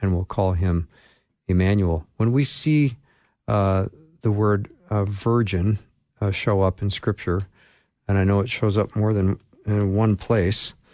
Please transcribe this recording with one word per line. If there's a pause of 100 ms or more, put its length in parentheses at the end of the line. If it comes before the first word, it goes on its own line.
and
will
call
him (580)
Emmanuel." (100)
When
we
see, (500)
uh, (360)
the
word, (200)
uh,
virgin, (420)
uh,
show
up
in
Scripture, (640)
and
I
know
it
shows
up
more
than (280)
in
one
place, (220)